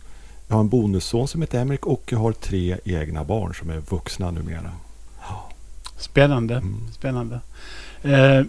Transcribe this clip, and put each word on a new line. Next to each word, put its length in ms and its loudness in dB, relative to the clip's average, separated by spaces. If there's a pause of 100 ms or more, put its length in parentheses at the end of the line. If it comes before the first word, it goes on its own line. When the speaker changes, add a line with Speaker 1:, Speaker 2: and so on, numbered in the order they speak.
(480)
Speaker 1:
Jag 80 2
har 60 6
en 80 4
bonusson 580 2
som 140 -2
heter 200 0
Emrik 240 -2
och 240 0
jag 100 2
har 120 4
tre 540 0
egna 380 -2
barn 320 -2
som 140 -6
är 80 -4 (120)
vuxna 420 -4
numera. 400 -6 (500)
Ja. 280 -12 (480)
Speaker 2:
Spännande, 580 4
Speaker 1:
Mm. 360 -4
Speaker 2:
spännande. 480 -4 (640)
Eh, 440 8